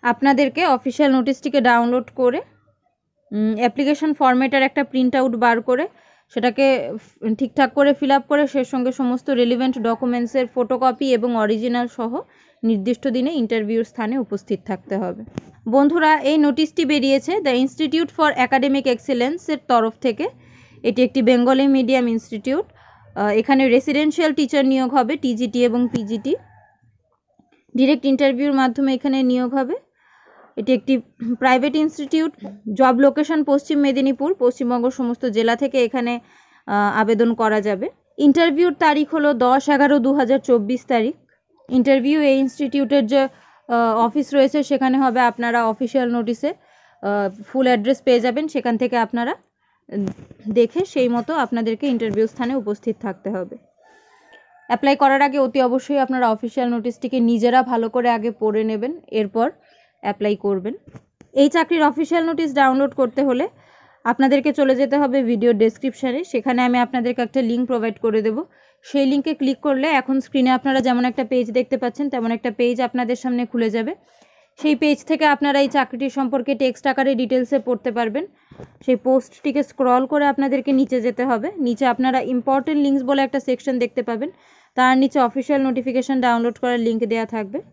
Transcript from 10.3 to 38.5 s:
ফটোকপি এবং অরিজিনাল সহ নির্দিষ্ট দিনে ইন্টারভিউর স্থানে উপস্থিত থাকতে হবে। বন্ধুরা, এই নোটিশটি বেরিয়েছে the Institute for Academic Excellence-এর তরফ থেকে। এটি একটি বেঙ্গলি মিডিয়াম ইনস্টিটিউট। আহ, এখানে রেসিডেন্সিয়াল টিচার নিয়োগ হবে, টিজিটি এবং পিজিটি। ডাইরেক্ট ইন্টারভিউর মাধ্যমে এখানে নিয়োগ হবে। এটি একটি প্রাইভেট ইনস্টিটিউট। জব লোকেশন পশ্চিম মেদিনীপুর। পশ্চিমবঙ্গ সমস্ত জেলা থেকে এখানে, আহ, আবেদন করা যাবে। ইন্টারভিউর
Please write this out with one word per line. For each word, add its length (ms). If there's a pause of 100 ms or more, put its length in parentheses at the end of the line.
ফটোকপি 600
এবং 220
অরিজিনাল 520
সহ 340 (420)
নির্দিষ্ট 440
দিনে 240
ইন্টারভিউর 520
স্থানে 340
উপস্থিত 480
থাকতে 320
হবে। 260 (460)
বন্ধুরা, 520
এই 160
নোটিশটি 480
বেরিয়েছে 520
the 160
Institute 540
for 300
Academic 460
Excellence-এর 720 (100)
তরফ 340
থেকে। 280 (540)
এটি 200
একটি 180
বেঙ্গলি 460
মিডিয়াম 400
ইনস্টিটিউট। 580 (500)
আহ, 120
এখানে 420
রেসিডেন্সিয়াল 640
টিচার 320
নিয়োগ 280
হবে, 240
টিজিটি 480
এবং 260
পিজিটি। 440 (1400)
ডাইরেক্ট 280
ইন্টারভিউর 480
মাধ্যমে 400
এখানে 300
নিয়োগ 300
হবে। 220 (800)
এটি 180
একটি 240 (400)
প্রাইভেট 380
ইনস্টিটিউট। 560 (420)
জব 260
লোকেশন 440
পশ্চিম 360
মেদিনীপুর। 600
পশ্চিমবঙ্গ 500
সমস্ত 360
জেলা 300
থেকে 280
এখানে, 360 (480)
আহ, 320
আবেদন 340
করা 280
যাবে। 280 (280)
ইন্টারভিউর 560